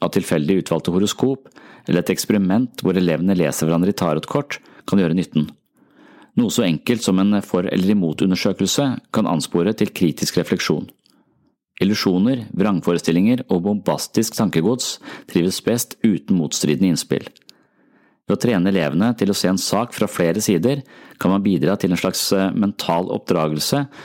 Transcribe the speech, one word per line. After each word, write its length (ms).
av 80
tilfeldig 520
utvalgte 300
horoskop, 560
eller 120
et 140
eksperiment 680
hvor 120
elevene 420
leser 300
hverandre 220
i 100
tarotkort, 600
kan 120
gjøre 180
nytten. 320
Noe 140
så 160
enkelt 360
som 160
en 240
for- 240
eller 280
imot-undersøkelse 1040
kan 140
anspore 480
til 160
kritisk 460
refleksjon. 520
Illusjoner, 720
vrangforestillinger 920
og 160
bombastisk 760
tankegods 600
trives 340
best 440
uten 340
motstridende 540
innspill. 340
Ved 120
å 20
trene 300
elevene 480
til 100
å 80
se 140
en 100
sak 320
fra 160
flere 320
sider, 420
kan 120
man 120
bidra 360
til 120
en 100
slags, 320
eh, 200
mental 600
oppdragelse 720